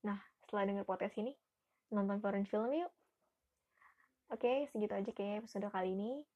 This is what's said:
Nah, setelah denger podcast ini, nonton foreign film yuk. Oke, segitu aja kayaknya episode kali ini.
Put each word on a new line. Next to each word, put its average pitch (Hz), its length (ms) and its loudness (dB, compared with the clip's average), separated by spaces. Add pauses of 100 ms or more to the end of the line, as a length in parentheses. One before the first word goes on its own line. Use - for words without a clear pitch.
Nah, 202 160 0 (240)
setelah 202 240 2
denger 196 160 0
podcast 190 320 -2
ini, 233 160 -2 (560)
nonton 202 320 2
foreign 202 240 2
film 214 240 2
yuk. 339 240 2 (1400)
Oke, 247 400 2
segitu 208 240 -2
aja 196 160 -2
kayaknya 208 320 -4
episode 208 320 -6
kali 185 240 0
ini. 247 240 -4 (140)